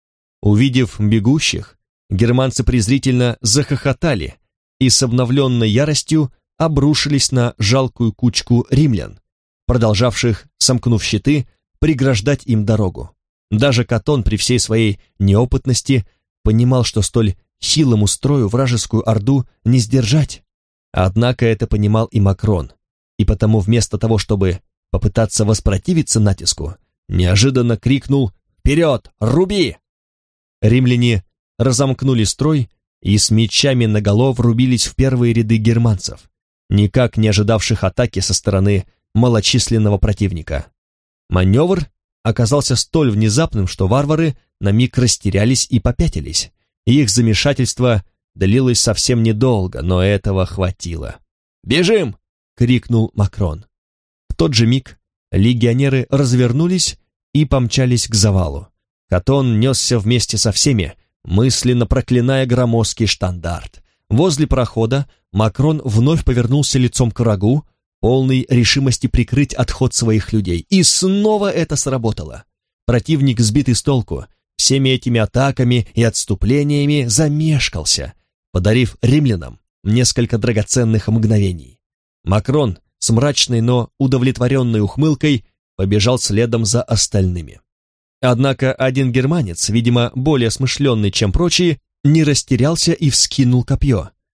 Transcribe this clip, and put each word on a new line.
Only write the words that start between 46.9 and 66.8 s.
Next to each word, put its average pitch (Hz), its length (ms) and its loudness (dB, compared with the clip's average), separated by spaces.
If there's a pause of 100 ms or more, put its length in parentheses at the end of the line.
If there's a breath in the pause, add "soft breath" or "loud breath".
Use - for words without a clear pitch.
замешательство 120 920 0 (320)
длилось 113 440 2
совсем 117 440 0
недолго, 107 580 0
но 90 200 0
этого 95 440 0
хватило. 87 720 -8 (460)
«Бежим!» — 170 540 0 (400)
крикнул 120 560 0
Макрон. 98 520 -4 (640)
В - 60 -8
тот 160 180 0
же 113 120 2
миг 131 340 -2 (320)
легионеры 120 760 2
развернулись 139 920 0 (340)
и 151 120 2
помчались 127 640 0
к 113 80 -4
завалу. 95 520 0 (420)
Катон 120 500 0
несся 123 400 0
вместе 110 380 -2
со 107 140 0
всеми, 107 420 -2 (300)
мысленно 120 640 0
проклиная 127 600 0
громоздкий 117 600 -2
штандарт. 87 800 -8 (260)
Возле 147 380 0
прохода 120 600 -2 (240)
Макрон 135 520 0
вновь 127 420 0
повернулся 123 540 0
лицом 120 320 0